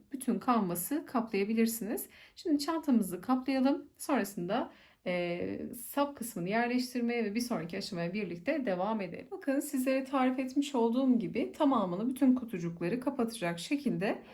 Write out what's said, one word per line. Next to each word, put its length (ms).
bütün 260
kanvası 680
kaplayabilirsiniz. 1040
Şimdi 220
çantamızı 600
kaplayalım. 680
Sonrasında, 720
e, 560
sap 300
kısmını 320
yerleştirmeye 760
ve 100
bir 60
sonraki 380
aşamaya 340
birlikte 540
devam 340
edelim. 300
Bakın 300
sizlere 440
tarif 340
etmiş 360
olduğum 440
gibi 340
tamamını 580
bütün 240
kutucukları 640
kapatacak 580
şekilde 640